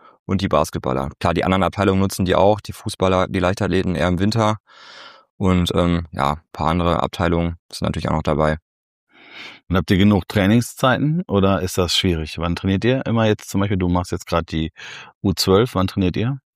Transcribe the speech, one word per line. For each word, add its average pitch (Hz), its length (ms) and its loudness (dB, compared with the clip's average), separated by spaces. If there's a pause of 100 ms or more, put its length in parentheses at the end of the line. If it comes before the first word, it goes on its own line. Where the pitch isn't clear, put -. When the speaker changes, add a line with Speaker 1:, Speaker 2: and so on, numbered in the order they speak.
(260)
Speaker 1:
Und 98 140 -2
die 95 80 0
Basketballer. 69 600 -2 (100)
Klar, 87 140 0
die 85 100 0
anderen 92 200 2
Abteilungen 95 360 0
nutzen 98 240 -2
die 87 120 0
auch, 101 260 4
die - 100 -12
Fußballer, 95 560 0
die 95 120 -4
Leichtathleten 90 560 0
eher 78 120 0
im 90 120 0
Winter. 107 400 0 (760)
Und, 90 400 2
ähm, 87 360 0
ja, 71 220 -2
ein 76 80 -8 (120)
paar 76 140 -4
andere 85 360 0
Abteilungen 85 540 -2 (120)
sind - 120 -16
natürlich 80 260 -4
auch 73 60 0
noch 78 80 0
dabei. 78 360 2 (1120)
Speaker 2:
Und 85 80 -2
habt 92 160 0
ihr 98 60 6
genug 98 320 4
Trainingszeiten 123 1000 0
oder 98 340 2
ist 92 160 -4
das 90 200 0
schwierig? 80 400 -2
Wann 85 180 -2
trainiert 95 300 -2
ihr 127 220 0
immer 113 180 2
jetzt? 107 240 0
Zum 98 100 -2
Beispiel, 101 180 0
du 92 120 0
machst 90 240 -2
jetzt - 140 -8
grad 85 260 -2
die 80 180 -4 (500)
U 95 120 0
zwölf. 98 420 2
Wann 92 120 0
trainiert 92 280 -2
ihr? 135 240 -2 (160)